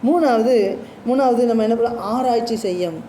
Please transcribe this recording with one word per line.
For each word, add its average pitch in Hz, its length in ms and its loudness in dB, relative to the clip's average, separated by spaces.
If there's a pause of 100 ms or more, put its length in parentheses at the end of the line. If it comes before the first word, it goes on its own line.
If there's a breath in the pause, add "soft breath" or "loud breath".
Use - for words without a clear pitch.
மூணாவது, 247 680 2 (320 loud breath)
மூணாவது 254 340 2
நம்ம 226 200 2
என்ன 226 140 2
பண்ணலாம்? 233 220 -2
ஆராய்ச்சி 233 580 -2
செய்யும். 180 520 -6